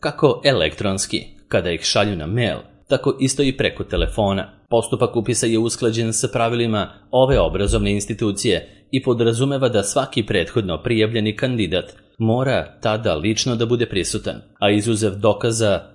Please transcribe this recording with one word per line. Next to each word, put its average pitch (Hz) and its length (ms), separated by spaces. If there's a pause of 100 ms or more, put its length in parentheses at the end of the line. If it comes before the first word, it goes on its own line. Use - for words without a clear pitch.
kako 147 440
elektronski, 95 760 (260)
kada 90 220
ih 82 100
šalju 104 360
na 78 100
mail, 98 320 (300)
tako 135 320
isto 135 220
i 135 140
preko - 280
telefona. 98 680 (180)
Postupak - 460
upisa 117 300
je 113 120
usklađen 113 540
sa 123 200
pravilima 117 580 (200)
ove 131 300
obrazovne 101 520
institucije 101 1000
i 131 120
podrazumeva 123 680
da 104 140
svaki 127 400
prethodno 92 600
prijavljeni 110 540
kandidat 104 480 (340)
mora 113 640
tada 110 340
lično 107 420
da 117 100
bude 117 200
prisutan, 92 500 (240)
a 101 100
izuzev 104 440
dokaza 107 680 (140)